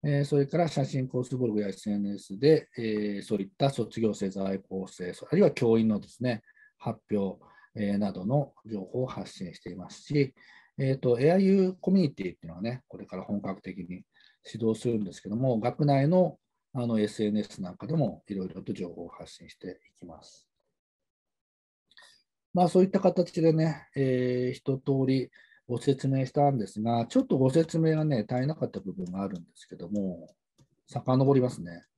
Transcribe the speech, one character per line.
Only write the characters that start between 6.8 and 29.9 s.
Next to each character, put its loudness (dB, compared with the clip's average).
表、 -2
え -2
ー、 0
な 0
ど -8
の 0
情 -8
報 -6
を -4
発 -10
信 -12
し -20
て -14
い -12
ま -14
す -20
し、 -2
え 0
ー -4
と、 2
エ 6
ア 4
ユ 4
ー -6
コ 0
ミ 6
ュ 4
ニ 0
テ -10
ィ -6
っ -20
て -18
い -14
う -14
の -14
は -12
ね、 -4
こ -18
れ -14
か -10
ら -8
本 -4
格 -8
的 -12
に -12
始 -14
動 2
す -4
る 0
ん -2
で -8
す -18
け -14
ど -6
も、 2
学 0
内 4
の、 2
あ -4
の、 0
エ 2
ス -4
エ 2
ヌ 0
エ -2
ス -10
な -8
ん -16
か -12
で -4
も -2
い -8
ろ -4
い -8
ろ -12
と -6
情 -8
報 -12
を -14
発 -18
信 -20
し -20
て -14
い -20
き -20
ま -20
す。 -20
ま 4
あ、 4
そ 6
う 8
い 6
っ -4
た 0
形 2
で 6
ね、 0
え 0
ー、 -4
一 -4
通 0
り 0
ご -4
説 0
明 0
し -14
た 4
ん -2
で -2
す -8
が、 2
ち 0
ょ 6
っ -2
と 2
ご 6
説 2
明 4
が 0
ね、 0
足 0
り 0
な -4
か -4
っ -10
た -8
部 -8
分 -8
が -6
あ -4
る -8
ん -14
で -20
す -20
け -20
ど -12
も、 -4